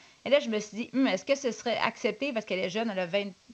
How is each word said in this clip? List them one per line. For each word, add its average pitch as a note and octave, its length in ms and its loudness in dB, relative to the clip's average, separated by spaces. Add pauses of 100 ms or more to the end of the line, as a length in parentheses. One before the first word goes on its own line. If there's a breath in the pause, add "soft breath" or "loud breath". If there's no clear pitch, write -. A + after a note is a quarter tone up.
(240 soft breath)
Et - 60 -2
là, C#4 100 8
je A#3+ 80 -6
me G#3+ 100 0
suis G#3+ 180 -10
dit, « A3+ 180 -6
Hum, C4 120 4
est-ce C#4 180 0
que C#4 120 2
ce B3 160 -2
serait - 260 -2
accepté ?» A#3+ 560 0
Parce A3 100 -4
qu'elle F#3 140 -2
est F3+ 120 0
jeune, A3 200 -2
elle F#3+ 80 -4
a F#3 80 0
vingt, G3+ 240 0 (220)